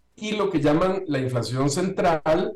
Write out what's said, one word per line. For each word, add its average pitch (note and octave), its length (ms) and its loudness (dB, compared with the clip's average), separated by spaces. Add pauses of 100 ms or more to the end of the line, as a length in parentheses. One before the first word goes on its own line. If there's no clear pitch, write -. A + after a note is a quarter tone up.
(180)
y G#3+ 140 -4
lo G3+ 160 0
que D#3+ 140 0
llaman F3+ 460 2
la C#3 100 -2
inflación B2+ 500 -2
central, F3+ 880 0